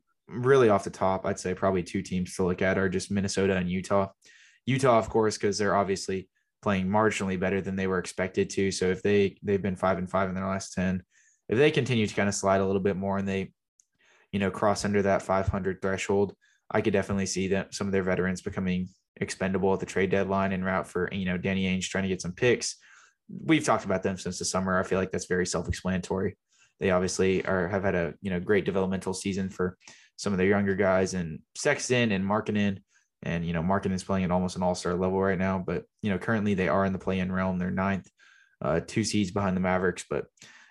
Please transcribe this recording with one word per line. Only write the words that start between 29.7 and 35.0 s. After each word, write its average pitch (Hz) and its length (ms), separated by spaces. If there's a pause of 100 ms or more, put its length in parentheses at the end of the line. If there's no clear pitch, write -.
some 104 160
of 92 60
their 92 80
younger 101 280
guys 92 400
and 82 260 (140)
Sexton 123 580
and 95 120
Markkanen. 104 580 (400)
And, 85 220
you 85 80
know, 82 100
Markkanen's 95 420
playing 95 200
at 87 60
almost 90 260
an 92 60
all-star 90 320
level 92 260